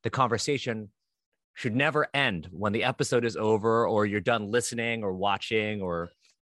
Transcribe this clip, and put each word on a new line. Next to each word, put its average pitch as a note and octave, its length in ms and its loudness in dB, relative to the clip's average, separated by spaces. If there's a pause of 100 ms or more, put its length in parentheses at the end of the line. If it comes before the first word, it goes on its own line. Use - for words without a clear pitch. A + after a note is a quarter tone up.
the A#2 60 -2
conversation A#2 800 -2 (640)
should A2+ 200 -2
never D3 380 2
end G2+ 380 0
when G2+ 220 -2
the G#2+ 100 0
episode B2+ 420 2
is A2 120 -2
over A2 500 2
or G#2+ 180 2
you're G#2 140 0
done G#2+ 320 0
listening A#2 520 -2
or F#2+ 100 -2
watching G2+ 680 -2
or F2 280 -4 (400)